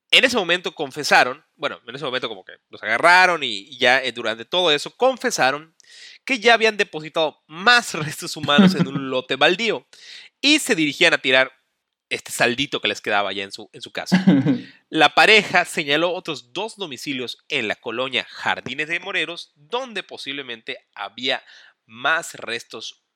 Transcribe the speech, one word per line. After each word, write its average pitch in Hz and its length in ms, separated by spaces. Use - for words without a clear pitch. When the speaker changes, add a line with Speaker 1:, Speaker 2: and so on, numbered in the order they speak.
Speaker 1:
En 190 140
ese 254 120
momento 180 380
confesaron, 143 680
bueno, 113 300
en 117 80
ese 139 100
momento 123 240
como 98 160
que - 80
los 107 120
agarraron 165 600
y, 131 60
y 107 300
ya, 127 240
eh, 127 100
durante 113 320
todo 175 280
eso 147 240
confesaron 160 760
que 262 160
ya 233 140
habían 220 220
depositado 160 680
más 208 480
<laughs> 160 100
restos - 320
humanos 156 380
en 139 140
un 135 220
lote 131 260
baldío 175 500
y 294 180
se 262 160
dirigían 160 400
a 139 40
tirar 131 340
este - 220
saldito 123 500
que - 80
les 104 120
quedaba 101 320
ya 98 120
en 101 80
su, 110 200
en 131 100
su - 100
casa. 180 320
Speaker 2:
<laughs> - 340
Speaker 1:
La 156 240
pareja 180 500
señaló 160 480
otros 160 400
dos 190 240
domicilios 135 640
en 131 200
la 92 80
colonia 123 520
Jardines 123 600
de 170 120
Morelos, 170 560
donde 208 480
posiblemente 127 720
había 117 480
más 143 500
restos - 680